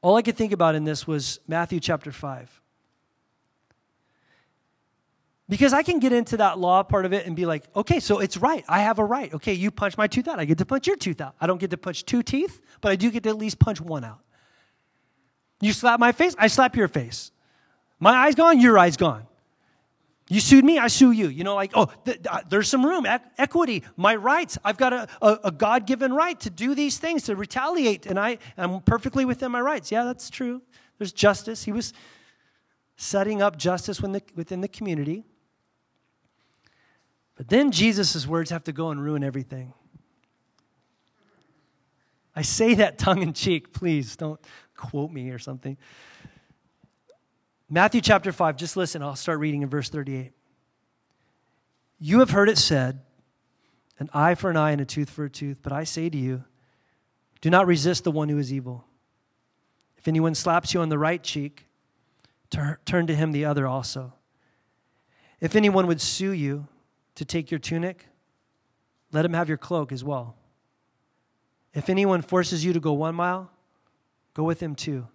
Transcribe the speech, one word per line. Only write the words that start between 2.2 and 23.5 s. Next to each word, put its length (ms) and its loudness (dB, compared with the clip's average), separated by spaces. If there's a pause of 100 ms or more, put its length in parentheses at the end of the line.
Because 240 4
I 80 4
can 160 0
get 160 4
into 240 0
that 220 2
law 240 4
part 220 0
of 80 0
it 120 -2
and 100 -6
be 120 -2
like, 160 -2 (120)
"Okay, 240 2
so 200 0
it's 180 -4
right. 320 0
I 120 4
have 180 2
a 40 4
right. 300 -4
Okay, 200 -4
you 180 -2
punch 260 -4
my 80 2
tooth 220 0
out. 120 -6
I 60 -2
get 140 2
to 60 0
punch 200 -4
your 100 0
tooth 260 -6
out. 200 -12
I 60 -2
don't 120 0
get 120 -4
to 60 -6
punch 280 -10
two 160 0
teeth, 400 -4 (200)
but 100 2
I 40 4
do 140 2
get 140 -6
to 60 0
at 100 -2
least 180 -6
punch 240 0
one 220 -8
out. 160 -16 (1400)
You 140 2
slap 260 2
my 120 6
face, 260 2
I 100 4
slap 280 4
your 120 2
face. 440 -6 (680)
My 120 6
eye's 240 6
gone, 240 8
your 180 10
eye's 200 6
gone. 280 0 (1000)
You 120 0
sued 260 10
me, 140 6
I 80 2
sue 240 8
you." 160 2
You 160 -4
know, 100 -2
like, 220 -2
"Oh, 100 6 (180)
th-, 140 -4
th-, 100 -10
uh, 220 -6
there's 180 2
some 160 2
room, 220 0
e-, 140 0 (180)
equity, 460 0 (120)